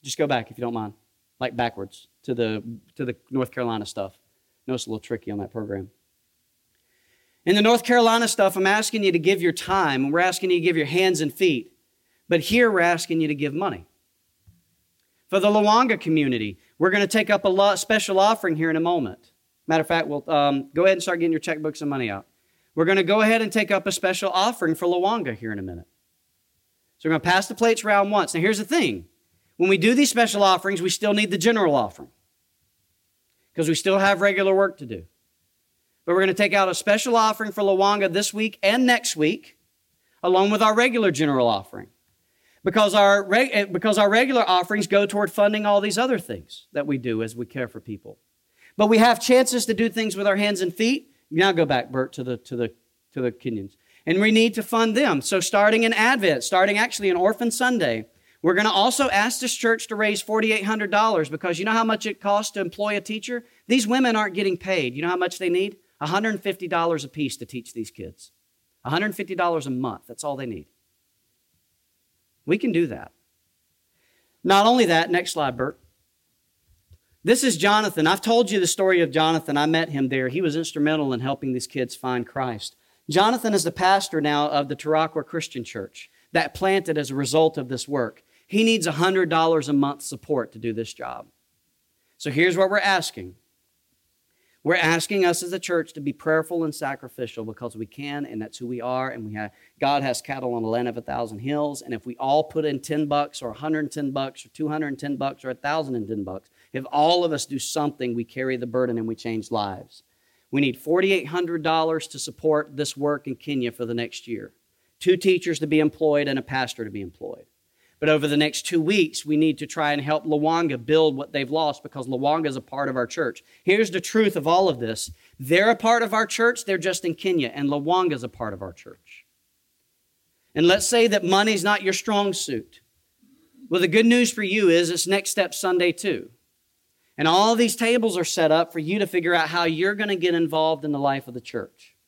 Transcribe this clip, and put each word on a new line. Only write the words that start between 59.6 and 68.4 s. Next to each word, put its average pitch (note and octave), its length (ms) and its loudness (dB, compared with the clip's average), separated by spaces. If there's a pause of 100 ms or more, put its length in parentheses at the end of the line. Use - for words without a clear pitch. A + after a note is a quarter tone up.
to G#3+ 80 -8
raise G#3 240 0
forty-eight G#3+ 440 0
hundred G#3 260 -2
dollars G3+ 380 2
because D#3+ 300 -4
you F#3 60 -6
know G#3+ 60 -2
how A3+ 140 2
much A3 220 -2
it G#3 140 -8
costs G3+ 320 0
to G3+ 80 -8
employ G#3 360 -4
a G3+ 40 -2
teacher? A#3 440 -10 (240)
These A#3 180 2
women A#3+ 300 2
aren't G#3 180 -2
getting F#3+ 220 0
paid. E3 380 -4
You D3 80 -6
know E3+ 60 -2
how F3+ 80 -2
much F3+ 220 -4
they F#3 100 -2
need? F#3+ 280 -2 (260)
a D3+ 60 -6
hundred G3+ 340 -2
fifty F#3 240 -6
dollars E3+ 380 0
apiece C#3 320 -6
to A#2 100 -14
teach - 260 -14
these A2 200 -10
kids. - 400 -16 (520)